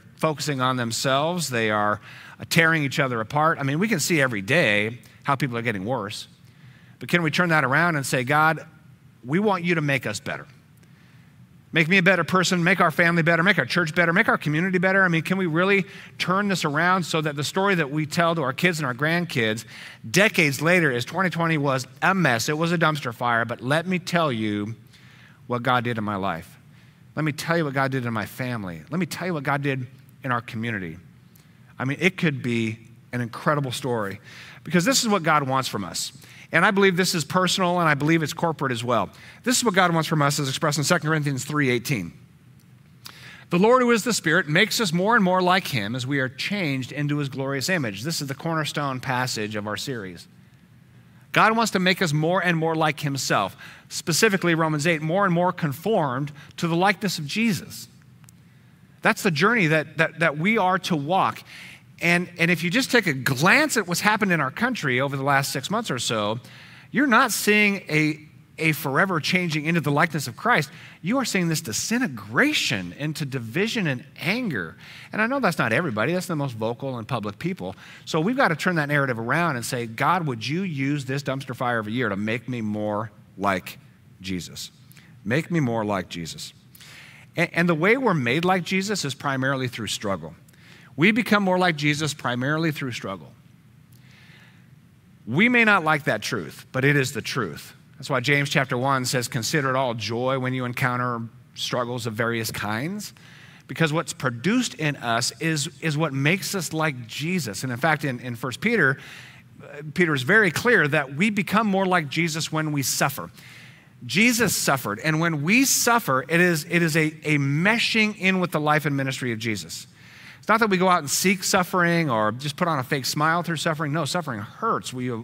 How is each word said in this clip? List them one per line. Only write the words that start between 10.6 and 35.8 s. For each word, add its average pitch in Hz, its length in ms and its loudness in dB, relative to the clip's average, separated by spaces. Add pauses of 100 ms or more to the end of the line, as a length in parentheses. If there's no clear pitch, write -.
Make 156 120 4
me 196 100 4
a 185 60 4
better 175 200 4
person, 180 400 2
make 185 180 2
our 165 100 4
family 170 320 2
better, 165 180 4
make 190 160 4
our 135 80 0
church 160 300 -2
better, 170 180 4
make 220 160 2
our 233 80 2
community 175 400 0
better"? 190 260 2
I 185 40 4
mean, 165 160 2
can 190 160 -2
we 185 80 0
really 185 380 2 (340)
turn 196 280 0
this 180 180 0
around 170 380 2
so 160 160 -2
that 151 160 -2
the 147 80 -4
story 196 300 2
that 160 160 0
we 151 160 -2
tell 170 300 2
to 160 80 -2
our 127 100 -2
kids 170 240 0
and 151 80 -2
our 123 80 -2
grandkids 135 720 0 (460)
decades 165 500 4
later 165 300 4
is, 120 120 -2
"Twenty 180 280 -2
twenty 165 260 0
was 131 300 0 (160)
a 175 100 4
mess, 139 340 2
it 151 120 -2
was 165 120 0
a 175 60 0
dumpster 151 340 0
fire, 117 320 0
but 113 160 -6
let 151 280 0
me 185 100 -2
tell 165 340 0
you 107 440 -4 (720)
what 120 160 -4
God 123 200 2
did 120 140 -2
in 107 60 -4
my 104 120 -2
life. 92 440 -6 (560)
Let 151 100 -2
me 151 60 0
tell 165 260 -2
you 165 80 0
what 139 80 -4
God 135 180 0
did 131 140 -4
in 117 80 -2
my 104 140 -4
family. 101 640 -8
Let 165 80 -4
me 180 80 -2
tell - 180 -10
you 185 80 -4
what 151 80 -4
God 143 220 -2
did 131 240 -2 (360)
in 131 80 -4
our 120 100 0
community"? 104 580 -8 (800)
I 123 60 -4
mean, 139 140 -2
it 180 180 0
could 139 260 -2
be 113 340 -2 (360)
an 123 80 -4
incredible 139 500 -2
story 110 480 -4 (440)
because 165 220 2
this 262 160 2
is 240 80 0
what 196 140 2
God 151 240 4
wants 131 200 0
from 104 160 -4